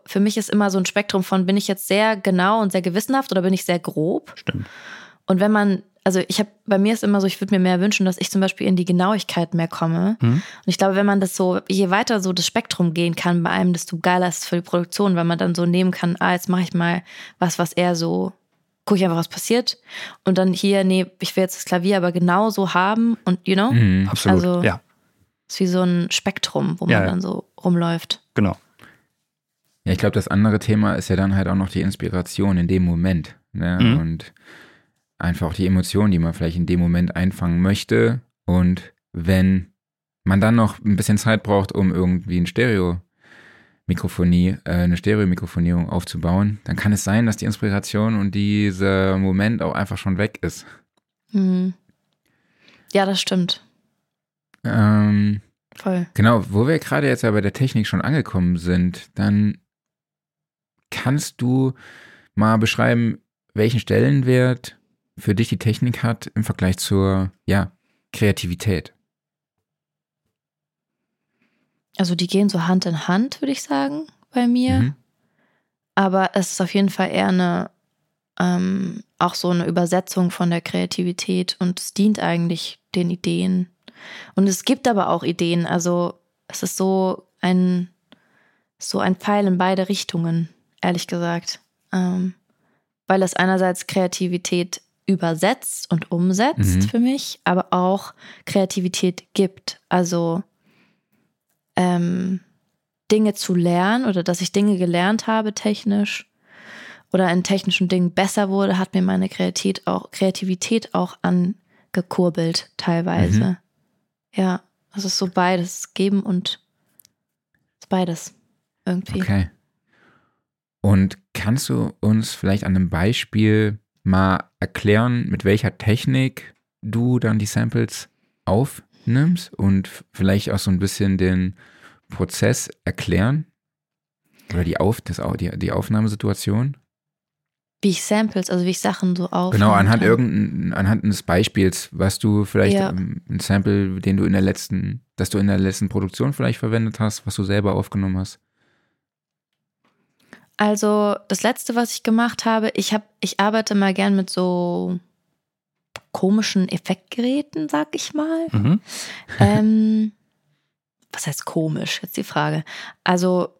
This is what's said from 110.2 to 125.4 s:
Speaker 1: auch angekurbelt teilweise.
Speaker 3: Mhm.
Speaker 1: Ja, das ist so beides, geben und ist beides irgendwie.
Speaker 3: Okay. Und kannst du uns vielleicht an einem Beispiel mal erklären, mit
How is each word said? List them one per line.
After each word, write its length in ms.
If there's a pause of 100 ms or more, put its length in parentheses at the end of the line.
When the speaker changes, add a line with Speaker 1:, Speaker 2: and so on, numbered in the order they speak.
Speaker 1:
auch 280
angekurbelt 1500
teilweise. 680
Speaker 3:
Mhm. 120 (800)
Speaker 1:
Ja, 280 (300)
das 120
ist 140
so 100
beides, 640
geben 300
und 360 (1200)
ist 80
beides 460 (500)
irgendwie. 360
Speaker 3:
Okay. 300 (1300)
Und 380 (140)
kannst 360
du 320
uns 340
vielleicht 300
an 120
einem 140
Beispiel 880 (260)
mal 400 (160)
erklären, 680
mit 160